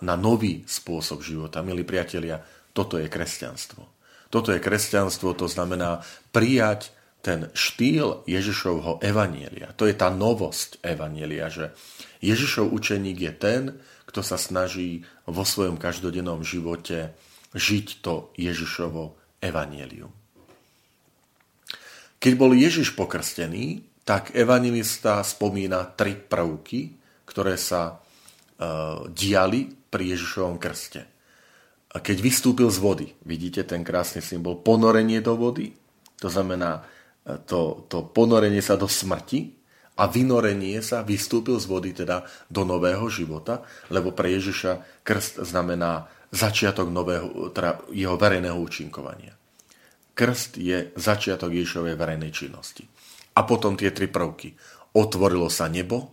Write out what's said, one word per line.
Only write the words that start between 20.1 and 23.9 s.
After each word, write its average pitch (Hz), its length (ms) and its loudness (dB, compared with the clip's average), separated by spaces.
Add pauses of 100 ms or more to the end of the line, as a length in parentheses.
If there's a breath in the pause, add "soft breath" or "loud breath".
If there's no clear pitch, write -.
Keď 127 240 6
bol 131 160 10
Ježiš 156 400 6
pokrstený, 98 880 -4 (180)